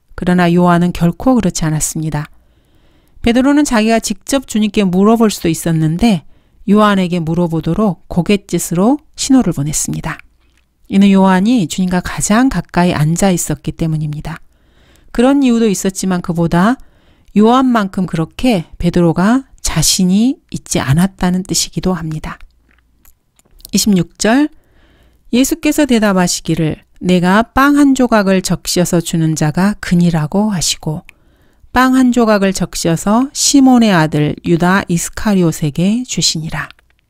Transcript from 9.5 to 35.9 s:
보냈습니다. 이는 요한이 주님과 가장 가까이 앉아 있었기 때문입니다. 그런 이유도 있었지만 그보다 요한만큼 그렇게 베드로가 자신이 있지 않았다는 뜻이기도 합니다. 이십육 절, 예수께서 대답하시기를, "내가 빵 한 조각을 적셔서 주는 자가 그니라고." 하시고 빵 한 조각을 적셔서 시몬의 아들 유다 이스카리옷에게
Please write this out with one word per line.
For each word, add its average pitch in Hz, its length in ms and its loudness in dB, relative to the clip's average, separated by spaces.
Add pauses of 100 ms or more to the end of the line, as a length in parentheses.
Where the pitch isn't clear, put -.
보냈습니다. 151 680 -6 (680)
이는 196 240 4
요한이 190 560 2
주님과 185 340 -2
가장 226 460 0
가까이 180 460 0
앉아 165 380 0
있었기 160 420 -4
때문입니다. 156 680 -6 (720)
그런 269 320 2
이유도 233 240 2
있었지만 190 540 -2
그보다 170 560 0 (600)
요한만큼 220 680 2
그렇게 165 600 -2 (120)
베드로가 175 680 2 (180)
자신이 196 760 0 (140)
있지 - 280 -6
않았다는 180 640 0
뜻이기도 - 500 -4
합니다. 160 460 -10 (1300)
이십육 196 460 0
절, 262 280 2 (840)
예수께서 294 520 0
대답하시기를, 185 920 0 (220)
"내가 180 420 2
빵 277 360 0
한 285 180 4
조각을 202 480 2
적셔서 175 580 -2
주는 160 340 -2
자가 175 440 0
그니라고." 175 720 0
하시고 160 520 -6 (680)
빵 262 240 2
한 254 160 4
조각을 214 420 2
적셔서 202 800 -2
시몬의 254 580 4
아들 156 440 0 (100)
유다 175 420 0
이스카리옷에게 185 1160 -2